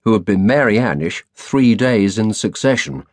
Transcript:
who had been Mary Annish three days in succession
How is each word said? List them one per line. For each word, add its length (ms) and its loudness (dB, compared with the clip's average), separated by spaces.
who 140 2
had 100 0
been 220 0
Mary 320 2
Annish 440 -4
three 400 2
days 440 0
in 140 -2
succession 800 -4